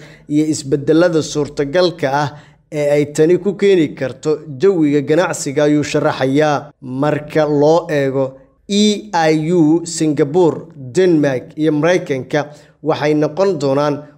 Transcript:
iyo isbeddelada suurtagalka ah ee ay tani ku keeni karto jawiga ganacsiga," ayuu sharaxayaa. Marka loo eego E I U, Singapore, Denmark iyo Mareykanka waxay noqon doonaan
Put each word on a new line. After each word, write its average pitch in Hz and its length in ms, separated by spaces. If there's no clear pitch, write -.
iyo 151 180
isbeddelada 156 760
suurtagalka 156 920
ah 143 160
ee 147 180
ay 147 160
tani 156 320
ku 190 160
keeni 190 340
karto 131 420
jawiga 156 420
ganacsiga," 151 640
ayuu 151 200
sharaxayaa. 143 840
Marka 143 680
loo 151 440
eego 135 360
E 208 420
I 160 420
U, 170 340
Singapore, 156 720
Denmark 147 520
iyo 156 160
Mareykanka 151 680
waxay 151 320
noqon 151 360
doonaan 143 340